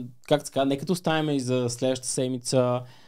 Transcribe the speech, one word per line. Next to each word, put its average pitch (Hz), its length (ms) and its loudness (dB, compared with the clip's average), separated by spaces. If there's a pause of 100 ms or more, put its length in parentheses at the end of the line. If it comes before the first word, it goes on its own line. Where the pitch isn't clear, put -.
(280)
както 147 180 4
се - 60 -12
казва, 135 140 0
нека 139 180 0
да 175 80 -2
оставим 160 380 0
и 143 100 0
за 123 300 0
следващата 131 380 -2
седмица, 127 760 0 (260)